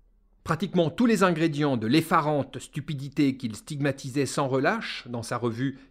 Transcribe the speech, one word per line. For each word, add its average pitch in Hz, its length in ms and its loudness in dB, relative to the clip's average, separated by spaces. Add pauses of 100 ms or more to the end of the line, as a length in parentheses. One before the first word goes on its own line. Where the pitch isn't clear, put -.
(440)
Pratiquement 165 460 2
tous - 160 2
les 220 160 4
ingrédients 151 560 2
de 107 80 -2
l'effarante 151 720 2
stupidité 139 800 -2
qu'il 110 180 -8
stigmatisait 139 720 -4
sans 143 220 -2
relâche 143 600 -2
dans 120 140 -8
sa 120 160 -6
revue 120 400 -2 (140)